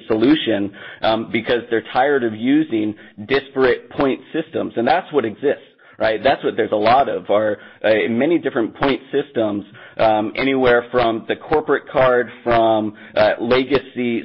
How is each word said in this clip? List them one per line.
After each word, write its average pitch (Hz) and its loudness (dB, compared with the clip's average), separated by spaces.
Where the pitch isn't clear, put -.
solution, 110 0
um, 110 -2
because 117 -2
they're 110 -2
tired 135 2
of 110 -2
using 113 0
disparate 131 0
point 139 0
systems. 104 -6
And 120 -2
that's 165 -2
what 135 2
exists, 113 -4
right? 110 -2
That's 135 0
what 113 -2
there's 107 -2
a 107 0
lot 117 4
of, 95 -8
are, 107 0
uh, 104 2
many 139 0
different 131 -4
point 139 -2
systems, 110 -2
um, 107 2
anywhere 127 2
from 117 0
the 110 -2
corporate 151 -2
card, 123 2
from, 113 2
uh, 107 4
legacy 123 -2